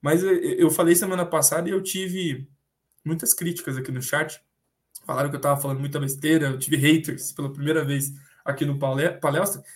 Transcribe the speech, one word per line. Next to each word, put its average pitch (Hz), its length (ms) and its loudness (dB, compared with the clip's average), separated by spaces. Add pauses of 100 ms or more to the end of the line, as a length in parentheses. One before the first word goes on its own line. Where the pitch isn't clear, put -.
Mas 156 200 2
eu, 190 120 4
eu 175 360 4
falei 170 260 4
semana 180 300 0
passada 165 440 0
e - 20 -2
eu 190 100 0
tive 185 680 -4 (560)
muitas 160 280 0
críticas 151 440 -4
aqui 131 140 -8
no 127 100 -6
chat. 151 400 -2 (640)
Falaram 135 240 -2
que 143 80 -6
eu 139 40 -8
tava 139 200 2
falando 135 180 -2
muita 143 200 -4
besteira, 147 480 2
eu 131 120 -2
tive 139 160 -2
haters 156 560 2
pela 139 220 -8
primeira 147 320 0
vez 139 260 -2 (320)
aqui - 220 -2
no 143 120 0
Pale-, 139 440 0
Palestra. 160 420 0 (120)